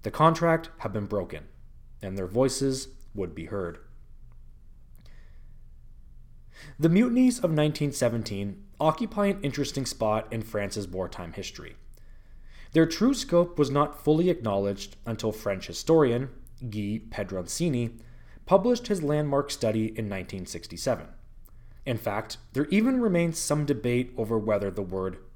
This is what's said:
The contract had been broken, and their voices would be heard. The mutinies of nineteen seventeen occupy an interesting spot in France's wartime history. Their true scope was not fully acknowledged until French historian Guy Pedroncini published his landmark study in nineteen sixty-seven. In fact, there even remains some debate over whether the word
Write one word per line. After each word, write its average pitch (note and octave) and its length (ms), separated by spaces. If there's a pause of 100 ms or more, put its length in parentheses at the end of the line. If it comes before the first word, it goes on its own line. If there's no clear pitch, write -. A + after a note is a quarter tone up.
The G#2+ 80
contract E3 580 (100)
had G2+ 140
been G2+ 140
broken, F2 380 (560)
and F#2+ 160
their F#2 100
voices C3 600 (240)
would F2+ 200
be D#2+ 120
heard. F2 340 (3000)
The D#3+ 100
mutinies A#3+ 500
of E3+ 120
nineteen D3+ 400
seventeen G#2+ 720 (160)
occupy G3+ 480
an G3 140
interesting C#3 440
spot G#2+ 460
in A2+ 100
France's G2+ 460
wartime F2 460
history. - 420 (1000)
Their E3 120
true A3 280
scope F3 440
was C#3 140
not D3 320
fully D#3 260
acknowledged G2+ 760
until A2 260
French G2 360
historian C3+ 640 (320)
Guy G#2+ 480
Pedroncini A2+ 880 (460)
published A3+ 420
his F#3 160
landmark C#3+ 480
study A2 460
in A2 120
nineteen F#2+ 360
sixty-seven. - 640 (760)
In B2 120
fact, G#2 400 (160)
there C#3 120
even A#3 340
remains E3+ 380
some D3 280
debate B2 520
over A2+ 200
whether G2+ 340
the G2 100
word F#2 360 (180)